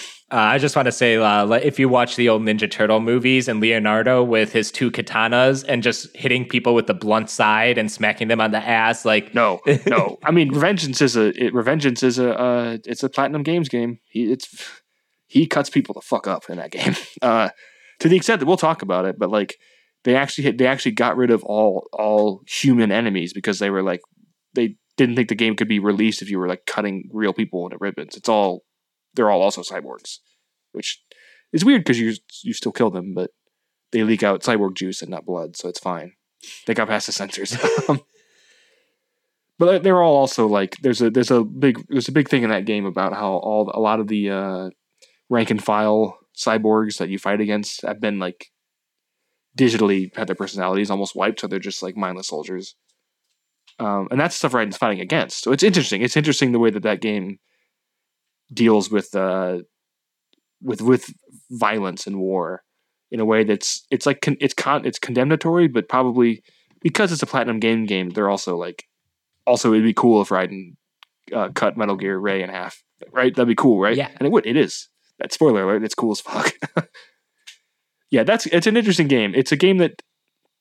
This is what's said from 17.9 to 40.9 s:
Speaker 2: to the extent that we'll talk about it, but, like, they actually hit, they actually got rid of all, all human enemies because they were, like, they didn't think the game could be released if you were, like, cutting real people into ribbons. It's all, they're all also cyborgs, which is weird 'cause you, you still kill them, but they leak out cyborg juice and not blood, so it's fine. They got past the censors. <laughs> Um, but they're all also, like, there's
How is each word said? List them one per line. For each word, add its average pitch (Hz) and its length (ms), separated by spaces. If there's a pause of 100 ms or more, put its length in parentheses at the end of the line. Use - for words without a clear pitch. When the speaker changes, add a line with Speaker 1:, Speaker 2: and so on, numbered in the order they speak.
Speaker 2:
to 165 100
the 180 80
extent 202 240
that 135 60
we'll 180 100
talk 160 260
about 92 220
it, 95 140
but, 101 120
like, 104 280 (440)
they 123 140
actually 139 260
hit, 127 160
they 127 80
actually 131 240
got 113 260
rid 123 140
of 110 140
all, 104 480
all 107 560
human 120 420
enemies 98 420
because 98 280
they 101 100
were, 95 120
like, 92 180 (540)
they 113 220 (200)
didn't 120 180
think 117 140
the 110 80
game 110 180
could 107 140
be 107 100
released 104 420
if 95 80
you 98 120
were, 90 80
like, 90 180
cutting 101 460
real 107 200
people 92 320
into - 160
ribbons. 95 360
It's - 120
all, 101 360 (500)
they're 110 160
all 95 100
also 95 220
cyborgs, 71 540 (560)
which - 280 (520)
is 156 120
weird 240 200
'cause 120 140
you, 113 160 (280)
you 117 120
still - 180
kill 113 180
them, 92 240
but 92 160 (640)
they 113 100
leak 110 220
out 101 180
cyborg 101 320
juice 95 260
and 92 100
not 80 140
blood, 85 320
so - 120
it's 87 100
fine. 90 360 (520)
They 113 80
got 107 140
past 107 180
the 110 60
censors. 98 440 (160)
<laughs> - 160
Um, 139 120 (1600)
but 175 240
they're 185 180
all 160 140
also, 131 320
like, 101 340
there's 123 180